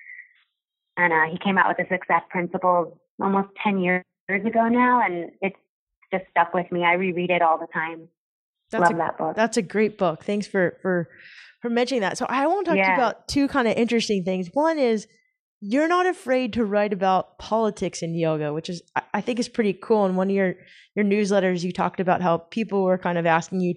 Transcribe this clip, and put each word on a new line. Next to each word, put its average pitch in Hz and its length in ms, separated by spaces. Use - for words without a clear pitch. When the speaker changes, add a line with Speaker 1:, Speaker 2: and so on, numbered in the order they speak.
Speaker 1:
and, 175 160
uh, 160 180
he 175 80
came 190 200
out 180 100
with 175 80
The 180 180
Success 180 360
Principles 180 680
almost 196 280
ten 202 160
years 180 240
ago 226 400
now, 247 340
and 175 280
it's 190 160
just 185 180
stuck 170 240
with 175 160
me. 175 140
I 170 80
reread 180 380
it 175 120
all 160 160
the 165 140
time. 165 360
Speaker 2:
That's 180 200
Speaker 1:
Love 160 40
Speaker 2:
a, - 40
Speaker 1:
that - 200
book. 160 180
Speaker 2:
that's 226 200
a 233 60
great 214 360
book. 165 260
Thanks 208 220
for, 180 360
for, 180 260
for 240 80
mentioning 240 300
that. 196 180
So 247 100
I 269 180
wanna 381 180
talk 339 100
to 196 40
you 190 60
Speaker 1:
Yeah. 190 100
Speaker 2:
about 226 340
two 277 200
kinda 233 300
interesting 220 460
things. 185 280
One 311 260
is 226 280
you're 262 280
not 359 180
afraid 254 480
to 233 100
write 208 280
about 190 460
politics 214 640
in 165 120
yoga, 156 380
which 160 160
is, 175 140
I, - 80
I 202 60
think 226 180
is 233 100
pretty 208 240
cool. 214 340
In 185 100
one 190 120
of 196 80
your, 190 200
your 208 100
newsletters, 196 600
you 180 80
talked 180 280
about 180 220
how 170 160
people 196 440
were 185 160
kind 175 200
of 170 80
asking 170 340
you 175 160